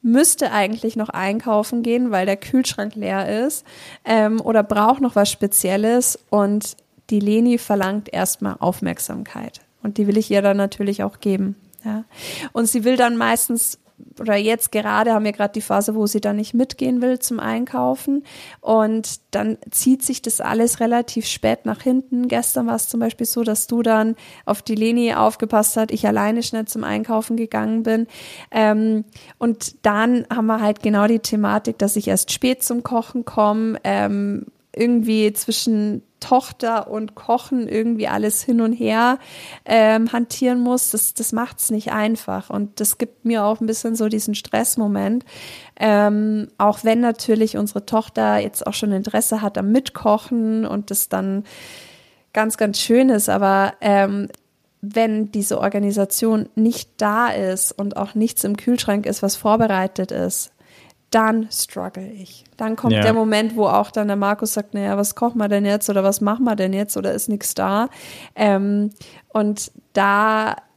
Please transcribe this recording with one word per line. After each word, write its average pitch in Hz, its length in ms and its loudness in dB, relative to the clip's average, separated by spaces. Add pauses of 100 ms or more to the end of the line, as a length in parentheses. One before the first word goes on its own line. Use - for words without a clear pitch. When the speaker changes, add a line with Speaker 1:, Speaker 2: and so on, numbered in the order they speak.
Speaker 1:
müsste 247 500 4
eigentlich 220 440 0
noch 220 140 -4
einkaufen 214 720 -2
gehen, 240 260 0
weil 190 160 0
der 196 120 0
Kühlschrank 214 580 -2
leer 202 500 -2
ist, - 180 -6 (400)
ähm, 220 380 2
oder 220 220 2
braucht 214 380 2
noch 247 140 0
was 202 140 4
Spezielles 208 880 0 (140)
und 208 460 0 (340)
die 208 80 2
Leni 226 400 4
verlangt 202 520 -2
erstmal 190 480 -4
Aufmerksamkeit - 1000 -6 (220)
und 208 160 -6
die 202 80 2
will 208 100 4
ich 214 140 0
ihr 202 100 4
dann 202 160 4
natürlich 202 460 -2
auch 196 160 -6
geben. 196 360 -2 (280)
Ja. 220 200 -6 (480)
Und 233 160 0
sie 220 160 -2
will 254 140 2
dann 240 180 2
meistens, 233 640 -2 (420)
oder 220 160 0
jetzt 220 380 0
gerade 214 400 2
haben 214 100 2
wir 214 80 0
gerade 202 220 -2
die 214 80 -4
Phase, 208 340 0
wo 214 100 0
sie 208 140 0
dann 202 160 -2
nicht 208 180 -6
mitgehen 254 480 0
will 254 180 0
zum 226 200 -4
Einkaufen 254 840 -2 (360)
und 220 640 0 (100)
dann 214 260 -2 (140)
zieht 262 320 2
sich - 180 -4
das - 200 -4
alles 233 400 0
relativ 233 460 0
spät - 380 -2
nach 220 160 -4
hinten. 254 460 0
Gestern 240 400 -2
war 233 80 -2
es 226 140 -4
zum 233 100 -4
Beispiel 226 280 -2
so, 233 160 -2
dass 214 240 -2
du 233 160 0
dann 220 320 2 (300)
auf - 180 -2
die 226 120 -4
Leni 233 380 2
aufgepasst 214 640 2
hast, 220 140 0
ich 220 160 -2
alleine 214 360 0
schnell 220 220 -4
zum 220 180 -8
Einkaufen 220 540 -2
gegangen 220 460 -2
bin, 226 240 0 (440)
ähm, 214 540 2 (320)
und - 480 -4
dann 226 480 2
haben 220 140 0
wir 220 120 0
halt 214 240 0
genau 208 240 2
die 226 120 2
Thematik, 214 580 -2
dass 202 180 0
ich 208 140 -2
erst 190 240 0
spät 254 300 0
zum 240 200 -2
Kochen 233 400 -4
komme, 220 600 0
ähm, 202 640 -2 (300)
irgendwie 220 540 2
zwischen 208 720 -2 (180)
Tochter 233 720 -2
und 214 260 -8
Kochen 240 520 -2
irgendwie 220 400 -2
alles 214 340 -2
hin 240 180 2
und 226 140 2
her, 233 460 2 (440)
ähm, 220 480 4
hantieren 247 480 0
muss, 247 300 0
das, - 240 -2
das - 180 -4
macht's 233 400 -4
nicht 214 200 -4
einfach. 214 580 -2
Und 202 300 -6
das 214 180 -2
gibt - 280 -6
mir 226 200 2
auch 220 160 0
ein 226 60 -2
bisschen 226 280 -2
so 220 140 0
diesen 214 260 -2
Stressmoment. 214 880 0 (560)
Ähm, 214 680 2 (100)
auch 208 260 2
wenn 220 160 4
natürlich 226 580 2
unsere 208 280 -4
Tochter 220 540 0
jetzt 208 260 -4
auch 208 80 -4
schon 208 180 -2
Interesse 214 500 0
hat 202 160 -2
am 196 140 0
Mitkochen 220 920 0
und 202 260 -6
das - 180 -2
dann 196 340 -2 (880)
ganz, 220 240 0
ganz 208 220 0
schön 262 300 6
ist, 214 200 2
aber, 196 520 2
ähm, 202 460 2 (540)
wenn 214 500 0
diese 202 280 -2
Organisation 208 960 0
nicht 220 420 0
da 220 320 2
ist 190 420 -2
und 202 260 -6
auch 202 160 -4
nichts 220 300 0
im 202 120 0
Kühlschrank 208 500 0
ist, - 180 -4
was 196 120 0
vorbereitet 196 760 0
ist, - 400 -4 (600)
dann 220 380 2
struggle 185 640 -8
ich. 196 320 -20 (140)
Dann 220 180 -4
kommt 226 180 2
Speaker 2:
Ja. 208 80 4
Speaker 1:
der 214 120 4
Moment, 220 420 2
wo 214 120 2
auch 202 220 2
dann 208 180 -2
der 202 100 0
Markus 208 360 0
sagt, 208 200 -6
"Naja, 202 240 -2
was 202 180 -2
kochen 240 240 -2
wir 208 80 0
denn 202 180 2
jetzt 208 240 0
oder 196 140 2
was 196 160 2
machen 214 240 0
wir 233 120 2
denn 190 180 -2
jetzt 202 240 -4
oder 196 160 -2
ist 208 160 -6
nichts 208 260 -4
da?" 196 340 0 (460)
Ähm, 202 540 2 (400)
und 208 420 -2 (220)
da 214 640 2 (200)